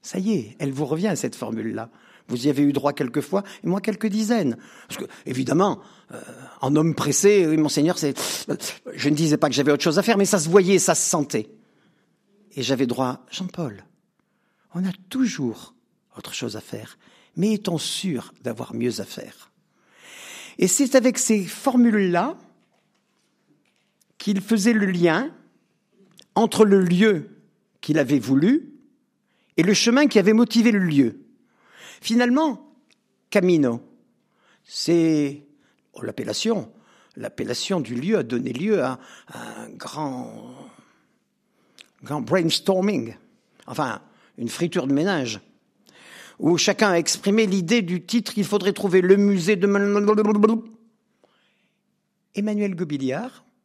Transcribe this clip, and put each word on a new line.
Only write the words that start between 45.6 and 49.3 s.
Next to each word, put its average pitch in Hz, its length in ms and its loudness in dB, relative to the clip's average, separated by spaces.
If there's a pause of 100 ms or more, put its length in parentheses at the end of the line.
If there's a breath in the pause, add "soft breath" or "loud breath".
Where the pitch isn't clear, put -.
où 165 200 2
chacun 202 320 2
a 175 60 2
exprimé 202 500 0
l'idée 190 340 0
du 175 240 -4
titre - 300 -4
qu'il 208 100 0
faudrait 202 300 -2
trouver, 190 260 2
le 185 160 6
musée 202 400 2